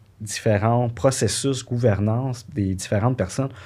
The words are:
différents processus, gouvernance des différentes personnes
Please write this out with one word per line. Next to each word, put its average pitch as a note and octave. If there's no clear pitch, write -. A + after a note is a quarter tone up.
différents A2+
processus, C3
gouvernance A#2
des G2
différentes G#2+
personnes C3